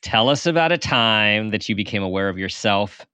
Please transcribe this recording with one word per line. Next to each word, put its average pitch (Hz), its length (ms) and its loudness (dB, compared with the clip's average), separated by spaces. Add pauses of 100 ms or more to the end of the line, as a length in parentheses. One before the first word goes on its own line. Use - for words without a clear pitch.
Tell 113 260 2
us 143 180 0
about 165 260 2
a 175 60 0
time 107 720 2
that 90 180 -4
you 107 80 -2
became 101 260 -4
aware 95 260 -2
of 92 100 -6
yourself 101 760 -2